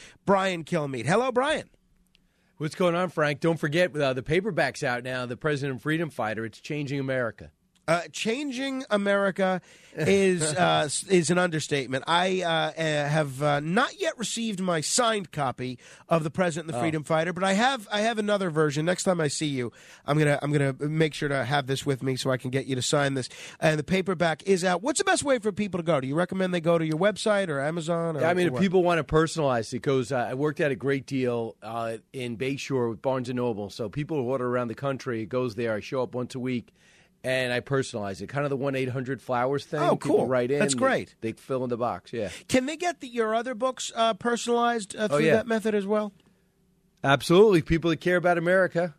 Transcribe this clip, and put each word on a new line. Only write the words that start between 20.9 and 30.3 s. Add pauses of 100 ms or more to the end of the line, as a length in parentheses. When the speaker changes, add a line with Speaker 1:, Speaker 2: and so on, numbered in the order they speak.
Speaker 1:
sure
to
have
this
with
me
so
I
can
get
you
to
sign
this. (320)
And
the
paperback
is
out.
What's
the
best
way
for
people
to
go?
Do
you
recommend
they
go
to
your
website
or
Amazon?
Or,
Speaker 2:
Yeah,
I
mean,
Speaker 1:
or
Speaker 2:
if
Speaker 1:
what?
Speaker 2:
people
want
to
personalize
it,
'cause,
uh,
I